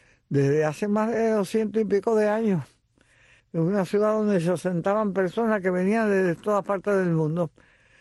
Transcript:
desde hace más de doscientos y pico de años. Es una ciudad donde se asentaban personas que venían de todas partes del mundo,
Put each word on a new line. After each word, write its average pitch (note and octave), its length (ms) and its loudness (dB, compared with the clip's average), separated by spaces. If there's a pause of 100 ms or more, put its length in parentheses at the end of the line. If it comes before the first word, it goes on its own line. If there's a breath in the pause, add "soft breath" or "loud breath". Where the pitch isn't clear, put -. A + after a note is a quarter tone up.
(280 loud breath)
desde C#3+ 360 2
hace D3+ 240 -2
más G#3+ 220 0
de A3+ 200 0
doscientos A3 520 -2
y - 20 2
pico G3+ 320 0
de G#3+ 120 2
años. G#3 360 0 (880 soft breath)
Es E3+ 80 -2
una F#3 240 0
ciudad G#3 300 0
donde G#3 260 2
se E3 100 0
asentaban F#3 600 -2
personas G3 480 0
que F3+ 100 0
venían G3 380 0
de F#3+ 280 2
todas G#3 280 -2
partes G3+ 320 -2
del F#3 160 2
mundo, D#3+ 380 -2 (500 soft breath)